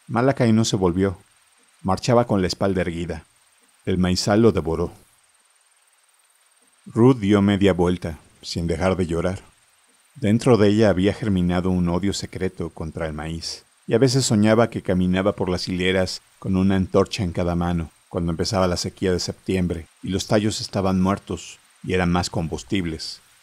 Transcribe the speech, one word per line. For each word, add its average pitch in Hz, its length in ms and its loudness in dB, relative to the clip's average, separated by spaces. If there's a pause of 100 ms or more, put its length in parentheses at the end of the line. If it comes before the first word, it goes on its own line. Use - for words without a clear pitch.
Malakai 123 440 0
no 110 140 2
se - 100 -2
volvió. 92 400 0 (640)
Marchaba 117 460 0
con 101 160 0
la 87 60 0
espalda 92 340 -2
erguida. 85 420 -8 (600)
El 95 100 -2
maizal 92 460 2
lo 110 100 6
devoró. 82 400 -4 (1900)
Ruth 123 320 4
dio 104 240 4
media 98 320 4
vuelta, 87 460 -2 (240)
sin - 240 -6
dejar 85 320 0
de 92 80 -2
llorar. 85 340 -4 (760)
Dentro 110 420 2
de 104 100 4
ella 104 220 4
había 92 240 2
germinado 90 560 0
un 90 180 0
odio 90 240 -2
secreto 90 560 -8
contra 82 380 -8
el 78 80 -8
maíz, 80 500 -10 (220)
y - 80 -2
a 113 40 2
veces 127 280 2
soñaba 110 420 4
que 98 140 -8
caminaba 92 500 0
por 90 160 -4
las 90 180 -4
hileras 92 540 -2 (180)
con 95 180 -4
una 95 200 2
antorcha 95 480 0
en 87 80 -4
cada 87 220 -2
mano, 85 360 -2 (200)
cuando 85 220 -4
empezaba 92 340 0
la 87 100 -2
sequía 95 360 -4
de 87 60 0
septiembre, 87 680 -4 (160)
y 87 80 -8
los 92 160 -4
tallos 107 340 0
estaban 95 400 -2
muertos, 95 580 -4 (240)
y - 120 -4
eran 90 180 0
más 87 160 0
combustibles. 80 960 -6 (200)